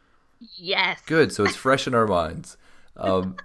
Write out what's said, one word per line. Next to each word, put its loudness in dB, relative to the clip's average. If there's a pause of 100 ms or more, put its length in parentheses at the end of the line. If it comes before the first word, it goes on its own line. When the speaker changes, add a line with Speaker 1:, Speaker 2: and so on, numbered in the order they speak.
(560)
Speaker 1:
Yes. -2
Speaker 2:
Good. 4
So 0
it's 0
fresh 0
in -4
our 4
minds. -2 (400)
Um, -2